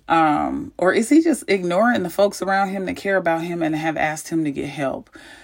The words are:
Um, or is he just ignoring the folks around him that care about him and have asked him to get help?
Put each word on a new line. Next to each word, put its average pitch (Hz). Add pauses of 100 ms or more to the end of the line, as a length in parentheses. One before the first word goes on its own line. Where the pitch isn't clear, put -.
Um, 151
or 180
is 226
he 302
just 320
ignoring 190
the 175
folks 196
around 190
him 190
that 180
care 196
about 165
him 170
and 156
have 156
asked 156
him 165
to 147
get 139
help? 139 (340)